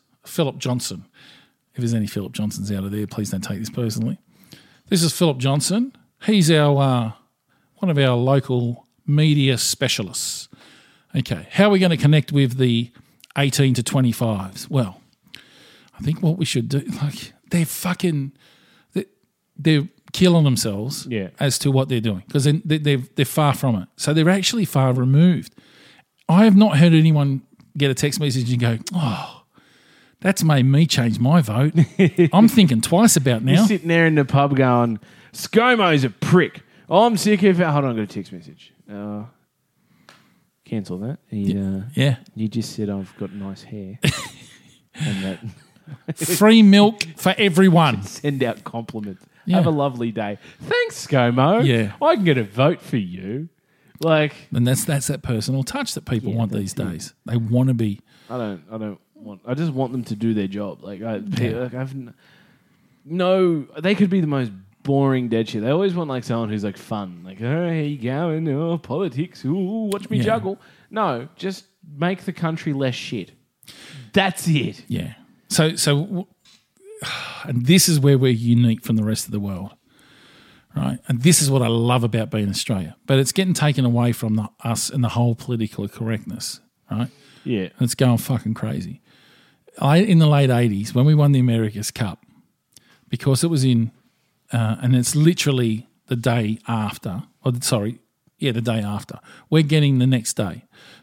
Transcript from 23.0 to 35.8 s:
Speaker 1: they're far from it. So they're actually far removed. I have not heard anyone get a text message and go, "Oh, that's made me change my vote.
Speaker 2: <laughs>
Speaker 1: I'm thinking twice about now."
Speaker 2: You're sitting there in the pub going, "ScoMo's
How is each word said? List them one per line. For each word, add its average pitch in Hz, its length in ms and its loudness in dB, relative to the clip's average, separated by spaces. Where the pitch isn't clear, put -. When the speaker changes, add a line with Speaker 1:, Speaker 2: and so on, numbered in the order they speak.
Speaker 1:
they're 139 100 0
far 147 280 0
from 123 220 0
it. 92 120 -6
So 147 160 -2
they're 160 160 4
actually 196 360 0
far 131 280 2
removed. 135 600 2
I 185 160 6
have 202 100 6
not 202 220 6
heard 165 160 6
anyone 147 480 4
get 139 120 2
a 127 60 0
text 147 240 -2
message 127 320 -2
and 120 80 0
go, 117 180 0
"Oh, 139 500 -6
that's 190 240 0
made 143 220 4
me 143 200 6
change 117 340 -2
my 147 220 4
vote. 127 320 0
Speaker 2:
<laughs> 175 360 4
Speaker 1:
I'm 220 140 8
thinking 143 340 4
twice 208 340 4
about 127 280 2
now." 131 100 2
Speaker 2:
You're 202 140 6
sitting 175 200 0
there 165 200 4
in 156 80 4
the 143 100 4
pub 139 300 2
going, 120 440 4
"ScoMo's 208 720 2